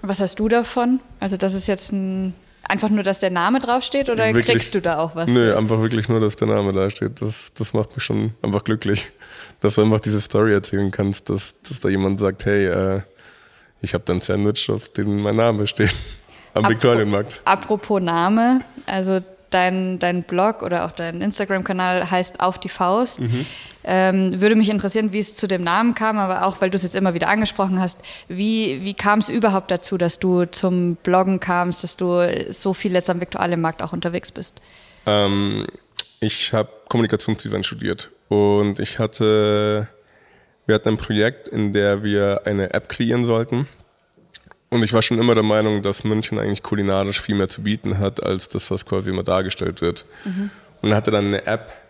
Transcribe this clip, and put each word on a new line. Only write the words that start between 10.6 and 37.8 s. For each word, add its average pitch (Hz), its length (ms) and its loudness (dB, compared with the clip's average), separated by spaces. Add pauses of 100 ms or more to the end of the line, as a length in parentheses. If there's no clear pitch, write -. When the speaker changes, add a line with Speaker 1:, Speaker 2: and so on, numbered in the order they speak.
Speaker 2:
kannst, 98 380 -2
dass, 101 240 -4 (140)
dass 127 120 -10
da 98 100 -2
jemand 98 300 0
sagt, 98 260 -2
hey, 101 220 2
äh, 95 340 0 (800)
ich - 120 -6
hab - 120 -4
dein 90 160 0
Sandwich, 101 480 0
auf 107 200 -4
dem 101 320 -2
mein 104 160 0
Name 110 300 2
steht, 104 260 2 (300)
<laughs> - 300 -20
am 107 120 2
Speaker 1:
Apro- - 40 4
Speaker 2:
Viktualienmarkt. 107 760 2
Speaker 1:
Apropos 202 560 0
Name, 208 600 2 (240)
also 190 360 0 (300)
dein, 185 480 2
dein 175 240 0
Blog 202 400 0
oder 175 220 -2
auch 170 60 -6
dein 170 300 -8
Instagram-Kanal 185 880 -2
heißt 180 300 -2
Auf 180 200 0
die 185 100 -8
Faust. 196 520 0
Speaker 2:
Mhm. 120 240 -2 (420)
Speaker 1:
Ähm, 185 540 2
würde 214 140 4
mich 220 140 4
interessieren, 208 440 -2
wie 208 60 -2
es - 160 -4
zu - 120 -4
dem 180 160 -2
Namen 208 300 2
kam, 220 240 -2
aber 185 300 0
auch, 190 120 -4
weil 185 120 2
du 196 40 -2
es 185 60 0
jetzt 180 140 -4
immer 190 180 2
wieder 170 140 0
angesprochen 196 520 2
hast, 185 200 -2 (280)
wie, 196 560 -2
wie 196 120 -4
kam 208 240 2
es 208 100 0
überhaupt 208 400 0
dazu, 185 300 -2
dass 175 180 0
du 180 280 2
zum 175 500 0
Bloggen 185 440 2
kamst, 175 440 0
dass - 120 -4
du 175 560 0
so 185 220 -2
viel 180 200 -2
jetzt 180 180 0
am 175 100 -2
Viktualienmarkt 170 640 -2
auch 165 100 -8
unterwegs 175 380 -6
bist? - 280 -10 (460)
Speaker 2:
Ähm, 101 600 0 (520)
ich - 320 -2
hab - 380 -2
Kommunikationsdesign 107 760 0
studiert 107 460 -6 (180)